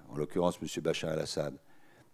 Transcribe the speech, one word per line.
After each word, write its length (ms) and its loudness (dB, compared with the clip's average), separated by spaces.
en 60 -8
l'occurrence 460 2
M. 200 -4
Bachar 280 0
al-Assad, 440 -2